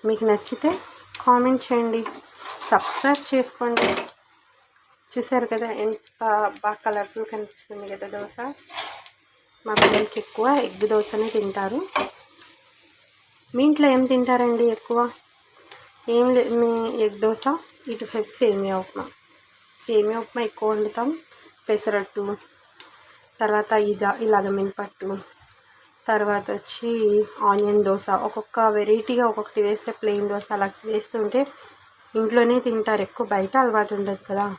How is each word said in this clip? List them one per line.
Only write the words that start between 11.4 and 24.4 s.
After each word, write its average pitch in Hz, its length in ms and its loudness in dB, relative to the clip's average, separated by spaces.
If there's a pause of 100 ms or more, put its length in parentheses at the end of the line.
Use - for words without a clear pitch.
మీ 247 140 2
ఇంట్లో 294 260 4
ఏం 262 160 4
తింటారండి 247 540 2 (100)
ఎక్కువ? 233 240 -2 (1160)
ఏం 247 180 6
లే, 247 80 6 (160)
మీ 233 120 2 (360)
ఎగ్ 202 180 -4
దోశ, 220 180 0 (500)
ఇటు 226 140 -8 (300)
సేమియా 196 460 0
ఉప్మా. 190 220 -12 (760)
సేమియా 220 440 0
ఉప్మా 240 240 -6
ఎక్కువ 214 240 -4
వండుతాం. 214 360 -2 (580)
పెసరట్టు, 208 580 -2 (1160)
తర్వాత 214 320 0 (180)
ఇద-, 202 340 0
ఇలాగ 202 220 2 (100)